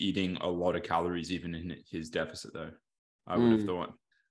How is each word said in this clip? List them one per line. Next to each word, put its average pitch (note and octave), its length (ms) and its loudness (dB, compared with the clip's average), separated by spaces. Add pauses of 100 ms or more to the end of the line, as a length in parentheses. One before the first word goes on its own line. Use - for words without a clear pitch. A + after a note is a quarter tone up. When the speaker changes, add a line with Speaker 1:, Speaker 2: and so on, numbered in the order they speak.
Speaker 1:
eating F#2 340 0
a F2+ 80 0
lot F2 260 2
of F2 80 -2
calories F2 480 0
even E2+ 220 -4
in E2 360 -8
his D#2+ 200 -6
deficit, - 440 -4
though. D#2+ 180 -8 (560)
I - 100 0
would A#2+ 140 8
have A2 100 6
Speaker 2:
Mm. G#2 40 0
Speaker 1:
thought. F2+ 280 -2 (380)